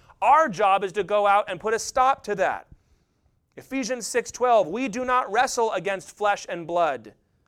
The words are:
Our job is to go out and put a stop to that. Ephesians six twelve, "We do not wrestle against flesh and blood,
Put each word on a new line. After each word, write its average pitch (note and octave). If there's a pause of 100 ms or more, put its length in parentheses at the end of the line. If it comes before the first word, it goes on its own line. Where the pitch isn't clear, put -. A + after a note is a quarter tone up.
(220)
Our D4
job G3
is F#3
to G#3
go G3+
out G3+
and F#3
put A3
a A3
stop C4
to G3+
that. C#3 (880)
Ephesians B3+
six A#3
twelve, A3+
"We A#3+
do A#3+
not B3+
wrestle A#3+
against F#3+
flesh G3+
and E3+
blood, D3+ (340)